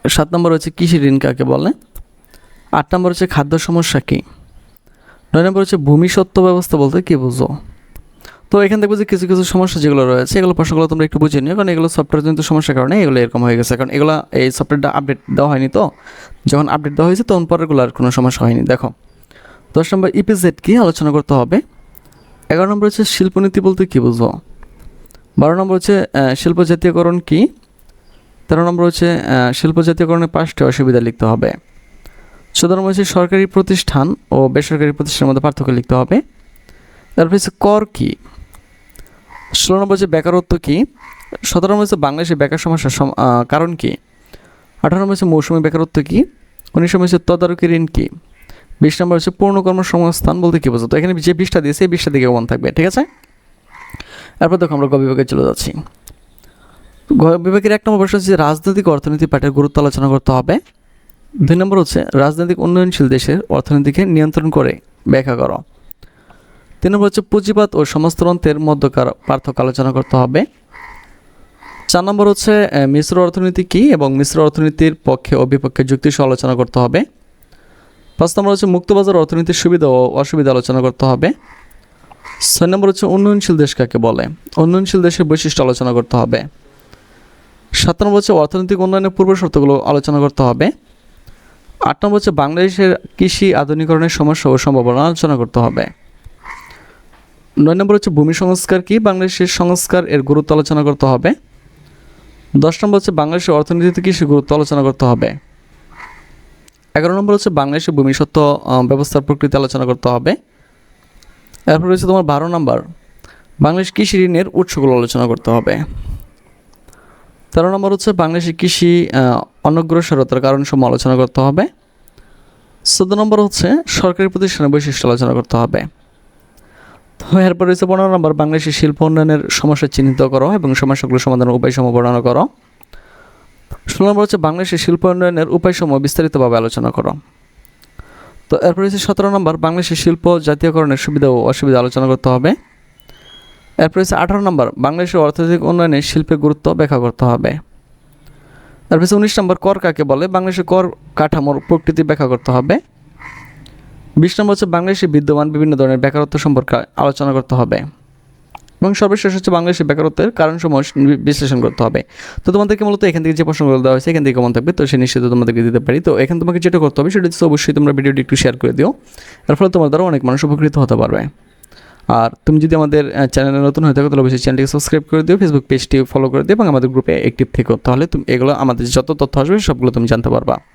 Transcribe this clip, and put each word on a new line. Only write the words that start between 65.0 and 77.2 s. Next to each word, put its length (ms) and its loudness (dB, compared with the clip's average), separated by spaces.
ব্যাখ্যা 280 0
করো। 220 -4
তিন 100 0
নম্বর 140 2
হচ্ছে 140 0
পুঁজিবাদ 560 0
ও 80 0
সমাজতন্ত্রের 760 0
মধ্যকার 480 0
পার্থক্য 360 -4
আলোচনা 300 -2
করতে 240 -2
হবে। 280 2
চার 160 0
নম্বর 240 2
হচ্ছে, 380 2
আহ, 200 0
মিশ্র 360 2
অর্থনীতি 420 0
কী 280 2
এবং 240 2
মিশ্র 260 0
অর্থনীতির 520 2
পক্ষে 320 0
ও 100 2
বিপক্ষে 380 -2
যুক্তি 260 0
সহ 140 0
আলোচনা 300 0
করতে 240 -2
হবে। 260 0